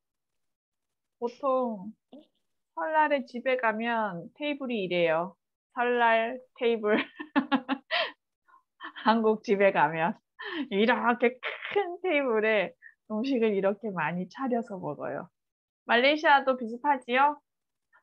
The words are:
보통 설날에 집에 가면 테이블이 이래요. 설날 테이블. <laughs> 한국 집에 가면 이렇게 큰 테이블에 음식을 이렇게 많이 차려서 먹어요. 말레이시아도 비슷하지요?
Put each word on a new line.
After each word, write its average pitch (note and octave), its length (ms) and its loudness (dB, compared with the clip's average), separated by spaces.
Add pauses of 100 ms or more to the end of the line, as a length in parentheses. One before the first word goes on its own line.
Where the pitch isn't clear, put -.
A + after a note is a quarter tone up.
(1200)
보통 A#3 720 -4 (840)
설날에 D4+ 500 2
집에 B3+ 320 -2
가면 A3 800 -2
테이블이 C#4 480 -4
이래요. F3 520 0 (380)
설날 A#3+ 680 2 (180)
테이블. A3+ 380 2
<laughs> - 320 -6 (1800)
한국 A3 400 2
집에 G3 280 4
가면 E3 420 2 (560)
이렇게 A#3 680 2 (340)
큰 F4+ 300 -2
테이블에 A3 680 0 (380)
음식을 A3+ 440 0
이렇게 G3 360 -2
많이 F3 380 -4
차려서 A#3+ 500 -4
먹어요. D3 500 -8 (580)
말레이시아도 C4+ 720 4
비슷하지요? B3+ 840 0 (640)